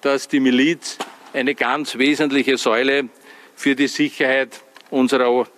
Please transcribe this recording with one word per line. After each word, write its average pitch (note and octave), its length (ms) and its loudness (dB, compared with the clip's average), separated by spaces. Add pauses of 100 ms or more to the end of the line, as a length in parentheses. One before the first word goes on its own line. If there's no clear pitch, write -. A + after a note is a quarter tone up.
dass C#3 260 -2
die C#3+ 140 0
Miliz C3 580 0 (340)
eine C3+ 220 -2
ganz C3 420 -4
wesentliche C3+ 600 0
Säule C3 500 0 (460)
für C#3 220 0
die C#3 100 0
Sicherheit C3 720 -2 (300)
unserer B2+ 560 2 (120)